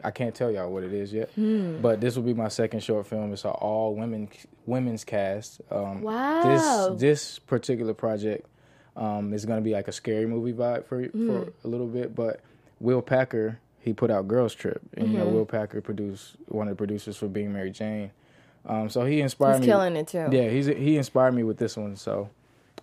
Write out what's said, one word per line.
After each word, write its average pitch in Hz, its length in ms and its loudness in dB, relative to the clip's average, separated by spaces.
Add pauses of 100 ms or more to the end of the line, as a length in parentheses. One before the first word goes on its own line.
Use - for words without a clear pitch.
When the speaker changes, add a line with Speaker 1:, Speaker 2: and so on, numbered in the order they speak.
Speaker 1:
I 92 60 -2
can't 117 240 -4
tell 123 160 0
y'all 92 200 -2
what 95 140 -4
it 92 80 -6
is 101 200 -4
yet, 110 180 -4
Speaker 2:
Hmm. 208 500 0
Speaker 1:
but 110 220 4
this 123 140 0
will 123 60 -2
be 117 120 0
my 110 140 -2
second 110 320 -2
short 107 260 -2
film. 107 260 -4
It's 98 140 -10
an 101 60 -2
all 107 420 0
women, 110 340 -6 (380)
women's 120 380 -2
cast. 101 680 -4
Um, 196 320 -4
Speaker 2:
Wow. 262 400 0 (500)
Speaker 1:
this, 107 80 -4
this 147 400 2
particular 117 540 0
project, 107 520 -2 (500)
um, 104 380 -4
is 104 120 -4
gonna 110 160 0
be 110 100 0
like 98 160 -2
a 95 40 -8
scary 110 340 -2
movie 117 280 -2
vibe 123 300 0
for, 127 220 -4
Speaker 2:
Mm. 226 200 -2
Speaker 1:
for 185 260 -2 (120)
a 117 40 -4
little 120 180 -2
bit, 117 280 -4
but 113 260 -2 (400)
Will 123 220 2
Packer, 117 560 0 (220)
he 113 120 -2
put 113 180 2
out 98 180 2
Girls 117 260 2
Trip, - 260 -4 (160)
and, - 160 0
you 101 60 2
know, 107 80 2
Speaker 2:
Mm-hmm. 107 80 2
Speaker 1:
Will 110 120 4
Packer 107 360 -4
produced, 101 540 -8 (120)
one 107 200 -2
of 101 40 -2
the 95 60 -6
producers 104 380 -4
for 107 120 -6
Being 104 240 -4
Mary 98 180 -4
Jane. 107 400 -6 (580)
Um, 110 200 -2
so 123 160 0
he 147 160 2
inspired 135 380 4
Speaker 2:
He's - 20 4
Speaker 1:
me. 127 60 6
Speaker 2:
killing 190 300 6
it, 156 120 -2
too. 165 240 -2
Speaker 1:
Yeah, 123 160 6
he's, 135 180 2
he 147 300 4
inspired 127 380 4
me 120 100 2
with 110 140 0
this 113 180 -2
one, 104 180 -8
so, 101 360 -6 (520)